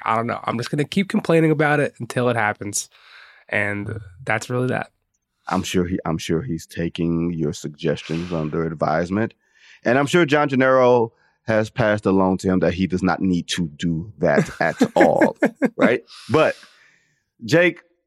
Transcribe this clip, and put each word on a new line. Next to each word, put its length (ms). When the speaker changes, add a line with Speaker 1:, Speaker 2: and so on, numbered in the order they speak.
Speaker 1:
I 120
don't 100
know. 200
I'm 120
just 140
gonna 140
keep 220
complaining 440
about 280
it 200
until 300
it 60
happens. 540
And 520
that's 260
really 200
that. 220
Speaker 2:
I'm 120
sure 240
he, 180
I'm 140
sure 240
he's 240
taking 640
your 220
suggestions 800
under 320
advisement. 720
And 140
I'm 80
sure 180
John 240
Gennaro 640
has 260
passed 380
along 320
to 80
him 140
that 120
he 140
does 160
not 180
need 280
to 180
do 500
that 380
Speaker 1:
<laughs> 40
Speaker 2:
at 220
all, 420
right? 280
But, 240
Jake, 380